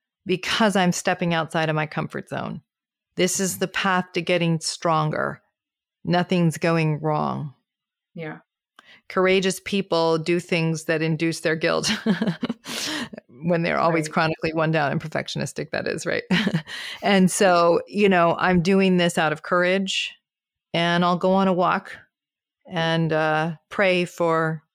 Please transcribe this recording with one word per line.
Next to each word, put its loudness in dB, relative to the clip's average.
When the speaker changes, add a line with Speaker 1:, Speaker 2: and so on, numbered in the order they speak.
Speaker 1:
because 0
I'm 4
stepping -2
outside -2
of -2
my -2
comfort -8
zone. -8
This 0
is -2
the -2
path -2
to -2
getting 0
stronger. -2
Nothing's 2
going 0
wrong. -4
Speaker 2:
Yeah. -12
Speaker 1:
Courageous 2
people 0
do 0
things -2
that 0
induce 0
their 0
guilt 0
<laughs> -4
when -2
they're 0
always 0
Speaker 2:
Right. -10
Speaker 1:
chronically -2
one 0
down 0
and -2
perfectionistic, -8
that -4
is, -4
right? -4
<laughs> 0
And 4
so, 4
you 2
know, 4
I'm 2
doing 4
this 2
out 2
of -6
courage, 0
and 2
I'll 2
go 2
on 4
a 2
walk 0
and, 0
uh, 0
pray 2
for 0